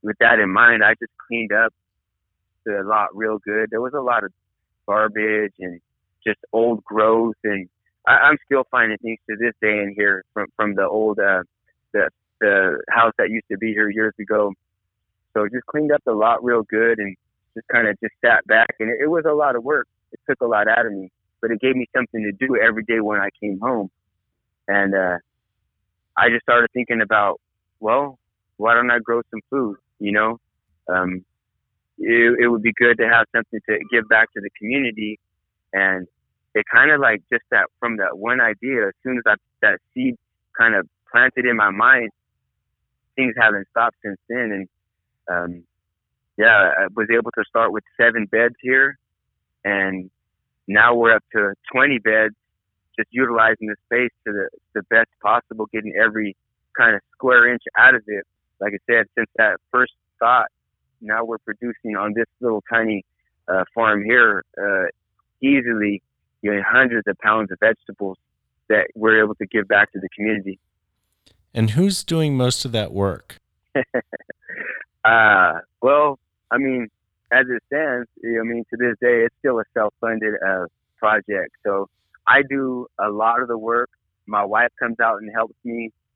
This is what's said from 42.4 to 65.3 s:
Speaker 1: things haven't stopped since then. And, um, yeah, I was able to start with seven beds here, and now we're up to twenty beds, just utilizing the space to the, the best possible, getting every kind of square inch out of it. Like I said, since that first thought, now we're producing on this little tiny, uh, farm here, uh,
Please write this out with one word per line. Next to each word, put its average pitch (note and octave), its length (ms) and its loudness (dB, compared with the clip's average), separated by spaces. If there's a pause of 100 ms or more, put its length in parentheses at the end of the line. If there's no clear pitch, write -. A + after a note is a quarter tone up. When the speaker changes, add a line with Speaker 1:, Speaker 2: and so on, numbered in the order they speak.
Speaker 1:
things B2+ 240 -2
haven't G#2 300 2
stopped A#2 360 -2
since G2+ 140 -10 (100)
then. A#2+ 220 -4
And, G2 180 -8 (640)
um, F2 340 -6 (720)
yeah, G#2 400 6
I F#2+ 100 0 (100)
was G#2+ 140 -2
able A#2 220 0
to G#2+ 160 -4
start A2+ 240 0
with G#2+ 120 -8 (120)
seven A#2 300 2
beds A#2 340 0
here, C3+ 380 0 (640)
and F#2+ 460 -4 (560)
now G#2+ 280 4
we're A#2 200 4
up G#2+ 80 2 (100)
to G#2 220 -2 (180)
twenty C3 260 0
beds, A2 360 0 (640)
just A2 160 -4
utilizing A2+ 560 0
the G#2 160 -8
space A#2+ 260 -2 (160)
to G#2+ 60 -6
the, G2+ 160 -6 (260)
the G#2 160 -6
best A2+ 180 2 (140)
possible, A2 500 -2
getting G#2+ 300 -8
every G#2+ 340 -2 (400)
kind A2+ 200 4
of - 60 -8 (100)
square B2 400 4
inch A#2+ 100 -6 (160)
out B2+ 160 8
of A#2 140 -2
it. G#2 180 -8 (320)
Like G2+ 140 -4
I G2+ 60 -8 (120)
said, A2+ 160 2 (100)
since A2+ 200 -4
that A2 240 2 (100)
first B2 220 0 (260)
thought, A#2 300 2 (520)
now A2 240 -4
we're A2+ 140 -8
producing A2 580 -8
on G#2 180 -2
this A2+ 120 0 (140)
little A2+ 280 -2
tiny, A2 360 -2 (420)
uh, F#2 260 0
farm G#2+ 320 0
here, A2+ 400 4 (160)
uh, F#2+ 260 -2 (540)